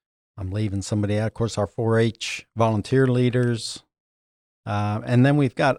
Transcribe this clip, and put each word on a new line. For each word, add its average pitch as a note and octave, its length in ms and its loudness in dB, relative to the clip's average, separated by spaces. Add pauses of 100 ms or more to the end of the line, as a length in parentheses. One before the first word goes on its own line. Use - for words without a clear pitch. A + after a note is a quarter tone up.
(380)
I'm F#2 140 -8
leaving G2+ 300 -2
somebody G#2 380 -2
out. G#2+ 80 -2
Of G#2 60 -6
course, A#2 240 -4
our G2+ 100 0
four A2+ 320 -2
H - 460 -2 (100)
volunteer A2+ 520 2
leaders. B2 760 0 (800)
Uh, G#2 400 -2
and B2 200 4
then C#3+ 120 4
we've C#3 180 2
got C3 220 0